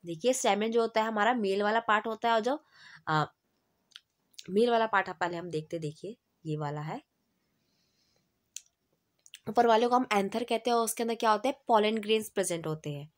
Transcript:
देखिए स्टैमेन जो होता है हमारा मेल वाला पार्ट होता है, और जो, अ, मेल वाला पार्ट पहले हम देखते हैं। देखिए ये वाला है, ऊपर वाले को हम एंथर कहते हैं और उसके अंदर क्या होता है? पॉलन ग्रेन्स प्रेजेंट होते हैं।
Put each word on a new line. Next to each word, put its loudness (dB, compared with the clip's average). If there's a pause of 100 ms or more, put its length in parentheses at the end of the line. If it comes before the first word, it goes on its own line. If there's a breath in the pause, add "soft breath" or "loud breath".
देखिए -2
स्टैमेन 0
जो 2
होता 0
है 0
हमारा 2
मेल 0
वाला 2
पार्ट 2
होता -4
है, 2
और 2
जो, -2 (480 loud breath)
अ, 2 (1200)
मेल 2
वाला 2
पार्ट 0
पहले -4
हम -8
देखते -8
हैं। -6
देखिए -10 (300)
ये -4
वाला -6
है, -8 (2500)
ऊपर 4
वाले 6
को 2
हम 2
एंथर 0
कहते -2
हैं 2
और 2
उसके -4
अंदर -2
क्या 2
होता 0
है? -2 (120)
पॉलन 4
ग्रेन्स 0
प्रेजेंट -2
होते -6
हैं। -10